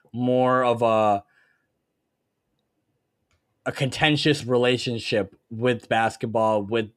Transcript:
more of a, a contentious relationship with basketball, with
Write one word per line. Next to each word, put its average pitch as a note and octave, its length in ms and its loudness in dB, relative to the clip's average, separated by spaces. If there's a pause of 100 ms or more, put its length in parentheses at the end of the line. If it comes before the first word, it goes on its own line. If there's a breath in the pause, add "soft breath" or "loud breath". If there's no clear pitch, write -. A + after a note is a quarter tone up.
(120)
more B2+ 520 2
of A#2 180 0
a, A2 420 2 (2500)
a C3 60 -4
contentious D3 720 0
relationship A#2+ 920 -2 (160)
with A#2 380 -2
basketball, A2 760 0
with A2 340 -4